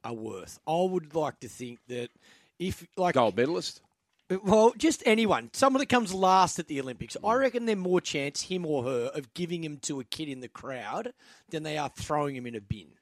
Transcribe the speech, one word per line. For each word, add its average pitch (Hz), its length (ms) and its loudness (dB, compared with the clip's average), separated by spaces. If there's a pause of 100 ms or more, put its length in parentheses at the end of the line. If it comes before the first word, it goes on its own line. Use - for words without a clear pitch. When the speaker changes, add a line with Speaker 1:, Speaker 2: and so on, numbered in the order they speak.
Speaker 1:
are 117 120 -8
worth? 107 520 -10
I 165 140 0
would 180 320 -2
like 151 280 -2
to 127 60 -12
think 120 300 -12 (120)
that 120 200 -6 (480)
if, 175 300 -6 (100)
like, 180 160 2
Speaker 2:
Gold 113 240 4
medalist? 156 440 -2 (640)
Speaker 1:
Well, 220 320 6
just 294 300 0
anyone. 208 480 4
Someone 269 280 4
that 269 40 -2
comes 233 260 2
last 190 460 6
at 165 100 -6
the 139 140 -4
Olympics. 127 420 -10
I 208 40 -2
Speaker 2:
Mm. 233 140 4
Speaker 1:
reckon 240 240 0
they're 220 100 2
more 180 260 2
chance, 143 400 -4
him 180 240 -6
or 147 180 0
her, 123 300 -2
of 139 220 -10
giving 170 280 -4
him 151 180 -8
to 143 180 -6
a 127 40 -8
kid 156 260 -8
in 131 100 -10
the 123 80 -12
crowd 131 680 -10 (380)
than 160 100 -6
they 156 160 -6
are 143 120 -4
throwing 147 460 -2
him 123 120 -10
in 117 80 -8
a 110 60 -8
bin. 98 260 -10 (140)